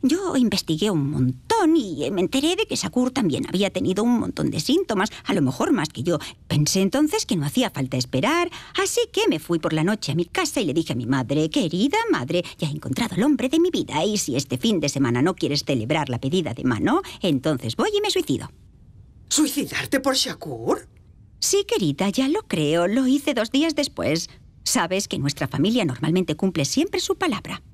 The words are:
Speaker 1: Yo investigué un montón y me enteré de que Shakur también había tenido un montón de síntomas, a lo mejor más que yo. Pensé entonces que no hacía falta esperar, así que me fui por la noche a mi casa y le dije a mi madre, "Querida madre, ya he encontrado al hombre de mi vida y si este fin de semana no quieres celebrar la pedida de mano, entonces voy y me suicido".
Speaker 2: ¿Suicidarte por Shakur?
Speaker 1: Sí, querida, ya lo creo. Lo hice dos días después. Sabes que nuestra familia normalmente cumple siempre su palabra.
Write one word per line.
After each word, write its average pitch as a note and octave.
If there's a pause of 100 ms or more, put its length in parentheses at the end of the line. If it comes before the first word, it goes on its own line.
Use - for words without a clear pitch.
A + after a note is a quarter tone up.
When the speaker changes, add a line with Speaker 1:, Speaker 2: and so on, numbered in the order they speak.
Speaker 1:
Yo E4+
investigué G3+
un C#3+
montón D3+
y F3
me F4
enteré E4
de G#4+
que -
Shakur B3
también F#3
había F#3+
tenido F#3+
un A#3+
montón D3+
de D#3+
síntomas, A3 (160)
a G#3
lo F#3
mejor D4+
más D#3+
que B2
yo. E3+ (300)
Pensé D3
entonces D4+
que A3+
no C#3+
hacía A3
falta C3
esperar, A#3+ (320)
así G4 (120)
que G#4+
me G3
fui E3+
por D#3+
la D#3
noche G3
a C3
mi E3+
casa -
y A3
le C3
dije D#3+
a -
mi A#2+
madre, C#3
"Querida G3+ (140)
madre, E3 (140)
ya E3
he C#3
encontrado D3+
al F#3
hombre C4+
de D#4+
mi F4+
vida -
y G#3
si C#3
este B2+
fin G#3+
de D3
semana B2
no F3
quieres -
celebrar C#3+
la A#2+
pedida D3+
de -
mano, F#3+ (200)
entonces C3+
voy G4
y G4+
me G#4+
suicido". - (800)
Speaker 2:
¿Suicidarte -
por C4+
Shakur? D3+ (520)
Speaker 1:
Sí, G4+
querida, F#3
ya C4
lo F#4
creo. E3+
Lo B3+
hice C#4+
dos A3+
días D4+
después. E3 (340)
Sabes F#3
que F3+
nuestra C#3+
familia G3+
normalmente D#3
cumple F3
siempre F4+
su F4+
palabra. - (120)